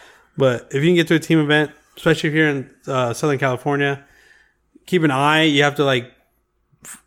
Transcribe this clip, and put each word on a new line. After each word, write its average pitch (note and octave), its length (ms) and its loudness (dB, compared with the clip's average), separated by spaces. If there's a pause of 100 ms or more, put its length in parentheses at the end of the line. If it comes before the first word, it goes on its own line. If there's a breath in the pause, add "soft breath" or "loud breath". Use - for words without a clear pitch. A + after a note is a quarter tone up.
(360 soft breath)
But B2+ 340 0
if C#3 120 -4
you D#3+ 60 2
can F3+ 60 4
get E3+ 140 2
to F3 60 2
a D#3+ 40 2
team D#3+ 220 0
event, D3+ 300 0 (260)
especially D#3+ 340 -2
if D3 40 -6
you're D#3 140 2
in, C3+ 220 -6 (160)
uh, B2+ 280 -2
Southern D3 240 -2
California, C#3 680 -2 (840 soft breath)
keep F3+ 160 0
an D#3 80 2
eye. D3 320 2
You D3 200 2
have C#3+ 140 0
to, D3+ 80 0
like, B2+ 260 -2 (760)
f-, - 220 -20